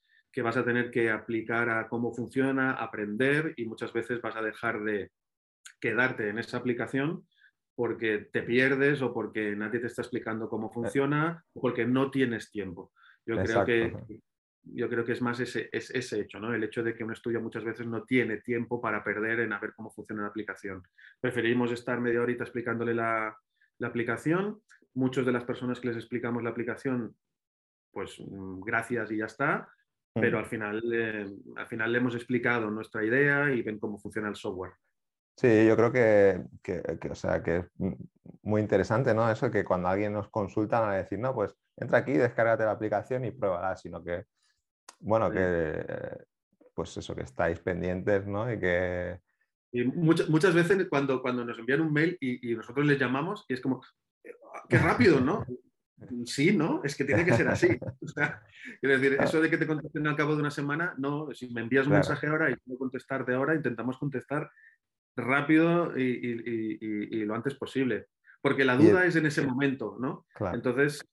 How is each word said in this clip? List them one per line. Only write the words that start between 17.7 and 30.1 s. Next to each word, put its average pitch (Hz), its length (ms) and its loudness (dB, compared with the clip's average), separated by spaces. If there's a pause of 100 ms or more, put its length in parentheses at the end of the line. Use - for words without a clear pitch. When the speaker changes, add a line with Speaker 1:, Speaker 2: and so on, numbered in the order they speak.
Speaker 1:
no 113 180 -6
tiene 113 380 0
tiempo 120 400 -4
para 107 220 -2
perder 107 380 -2
en 107 120 -2
a 101 60 -6
ver 107 160 -8
cómo 110 160 -16
funciona - 320 -10
la 104 60 -6
aplicación. 98 520 -10 (400)
Preferimos 120 500 2
estar 120 300 -4
media 120 200 2
horita 120 220 -2
explicándole 117 520 -2
la, 113 420 -2 (400)
la 120 100 -4
aplicación. 151 760 -2 (340)
Muchas 127 320 0
de 127 40 4
las 120 120 0
personas 123 360 -4
que 123 100 -4
les 117 80 -2
explicamos 120 460 -4
la 117 60 -2
aplicación, 117 640 -4 (760)
pues, - 280 -10
mm, 95 420 -12
gracias 113 500 -4
y 107 60 -4
ya 110 80 -2
está, 151 440 -2 (460)